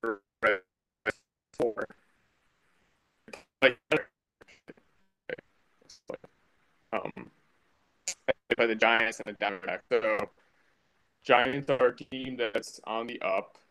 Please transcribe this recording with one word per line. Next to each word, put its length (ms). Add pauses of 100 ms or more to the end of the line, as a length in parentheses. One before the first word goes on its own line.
They're 600 (960)
four. 280 (1800)
Like, 160 (3250)
um, 200 (960)
they 480
play 120
the 80
Giants 500
and 100
the 100
Diamondbacks. 360 (100)
So, 380 (920)
Giants 460
are 180
a 80
team 400
that's 500
on 220
the 140
up. 360 (140)